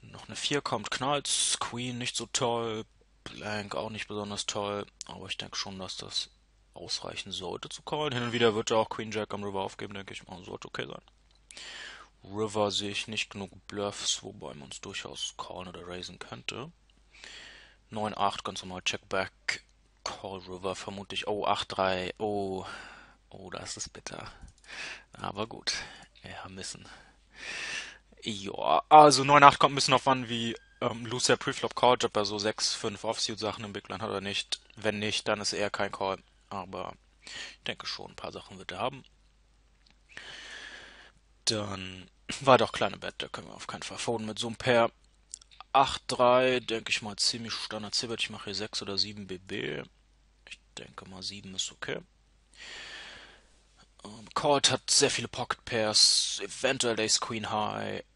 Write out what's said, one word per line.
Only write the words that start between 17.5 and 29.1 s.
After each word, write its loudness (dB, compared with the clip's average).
Neun -4
acht, 0
ganz -6
normal -8
Check -4
Back. -2
Call -8
River -6
vermutlich. -8
Oh, -2
acht 0
drei. 2
Oh. -2
Oh, -14
das -10
ist -10
bitter. -12
Aber -6
gut. -6
Ja, -14
missen. -12
Ja, 2
also 12